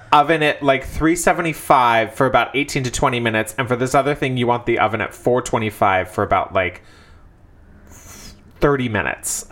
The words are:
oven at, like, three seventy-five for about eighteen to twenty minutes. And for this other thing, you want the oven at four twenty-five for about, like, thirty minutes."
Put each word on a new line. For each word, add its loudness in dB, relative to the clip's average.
oven 4
at, 0
like, 2
three 0
seventy-five 2
for 0
about 2
eighteen -2
to -4
twenty 0
minutes. -2
And -2
for 0
this 0
other 2
thing, -4
you 0
want 0
the 0
oven 0
at -6
four 0
twenty-five 0
for 0
about, 0
like, -2
thirty 0
minutes." -6